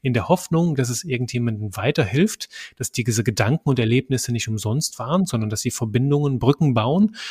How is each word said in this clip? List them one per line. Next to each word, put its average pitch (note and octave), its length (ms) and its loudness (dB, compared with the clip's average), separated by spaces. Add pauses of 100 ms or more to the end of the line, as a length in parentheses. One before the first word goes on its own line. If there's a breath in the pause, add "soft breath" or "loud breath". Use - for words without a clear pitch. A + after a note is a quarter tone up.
in C3 100 0
der A2+ 160 0
Hoffnung, E3+ 460 2
dass B2+ 160 0
es A#2 120 -6
irgendjemandem A#2+ 760 -4
weiterhilft, C3+ 720 0 (260 loud breath)
dass - 160 -8
die, A#2 120 -2
diese A2+ 200 0
Gedanken A#2+ 460 0
und B2 80 2
Erlebnisse B2 540 0
nicht A2+ 160 -2
umsonst A2 500 -2
waren, D#3+ 260 0
sondern A2 240 -2
dass G#2+ 140 -4
sie A#2+ 80 -2
Verbindungen, C3+ 680 0
Brücken C#3 360 4
bauen. D#3+ 420 2 (140 loud breath)